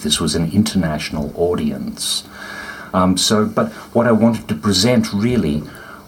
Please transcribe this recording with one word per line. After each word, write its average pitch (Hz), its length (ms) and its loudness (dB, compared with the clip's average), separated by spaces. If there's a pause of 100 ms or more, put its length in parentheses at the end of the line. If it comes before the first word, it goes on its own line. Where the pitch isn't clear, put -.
This - 180 0
was 80 140 -2
an 85 180 0
international 80 840 0
audience. - 880 -2 (680)
Um, 92 240 4
so, 107 300 2
but 110 260 -2 (220)
what 117 120 4
I 117 60 6
wanted 110 360 4
to 104 60 0
present 107 580 2
really 101 500 0 (460)